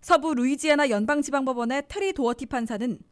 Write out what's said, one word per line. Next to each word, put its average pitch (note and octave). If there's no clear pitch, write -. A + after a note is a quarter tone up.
서부 D#4
루이지애나 C#4+
연방지방법원의 C4
테리 G4
도어티 A#3+
판사는 A#3